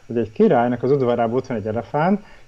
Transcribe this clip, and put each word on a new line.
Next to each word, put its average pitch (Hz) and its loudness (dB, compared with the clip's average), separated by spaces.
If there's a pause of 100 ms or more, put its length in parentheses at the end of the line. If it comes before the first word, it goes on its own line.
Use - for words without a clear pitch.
Hogy 117 -4
egy 113 -2
királynak 123 2
az 127 0
udvarában 120 0
ott 131 -4
van 123 -6
egy 104 -6
elefánt, 147 -2 (260)